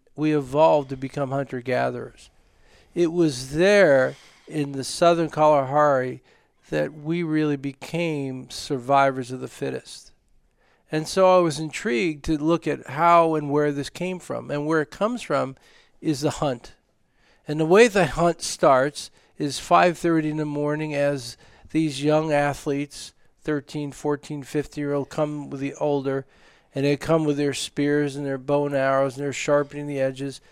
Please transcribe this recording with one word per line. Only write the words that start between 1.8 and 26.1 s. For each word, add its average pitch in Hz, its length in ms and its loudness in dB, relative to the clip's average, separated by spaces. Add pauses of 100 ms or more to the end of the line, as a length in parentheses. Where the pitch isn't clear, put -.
It 170 180 2
was 139 400 0
there 156 640 4 (300)
in 143 260 -4
the 135 120 -8
southern 170 460 2
Kalahari 139 920 2 (460)
that 151 240 -2
we 156 300 -6
really 156 340 0
became 139 920 -6
survivors 131 800 0
of 127 100 -10
the 127 80 -10
fittest. - 600 -12 (800)
And 156 160 -4
so 185 320 4
I - 20 6
was 156 180 0
intrigued 160 680 -4
to 160 100 0
look 160 300 0
at 139 220 -4
how 165 460 4
and 147 160 -4
where 147 220 0
this 139 160 -8
came 180 300 -8
from. 127 320 -10
And 147 160 -4
where 160 160 2
it - 80 -8
comes 226 320 -4
from 135 340 -4 (440)
is 147 220 -2
the 147 80 0
hunt. 131 420 -4 (720)
And 151 140 -4
the 156 60 2
way 208 220 8
the 190 180 2
hunt 165 360 0
starts 143 680 2 (280)
is 143 200 -4
five 175 400 2
thirty 160 320 0
in 151 60 -6
the 156 80 -4
morning 151 500 -4
as 143 420 -4 (340)
these 151 340 -2
young 156 280 2
athletes, 143 800 -4 (300)
thirteen, 147 500 -6
fourteen, 147 500 -6
fifteen-year-old, 143 640 -4
come 151 420 -6
with 139 100 -10
the 139 140 -6
older, 139 500 -2 (500)